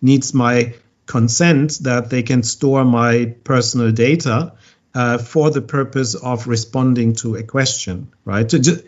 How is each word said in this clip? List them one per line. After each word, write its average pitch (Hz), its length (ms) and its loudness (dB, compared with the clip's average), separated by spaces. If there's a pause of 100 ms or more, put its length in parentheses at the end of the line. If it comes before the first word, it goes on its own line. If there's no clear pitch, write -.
needs 135 320 2
my 120 400 2 (320)
consent 143 760 2
that 123 280 -2
they 127 120 -2
can 123 200 0
store 135 420 0
my 120 580 2
personal 120 480 0
data, 135 640 0 (420)
uh, 120 240 0
for 151 320 0
the 143 100 -2
purpose 131 540 -4
of 123 340 -6
responding 120 640 0
to 113 220 -6
a 104 60 -8
question, 110 640 -4 (160)
right? 107 260 -2
So 170 80 4
ju-, 165 300 2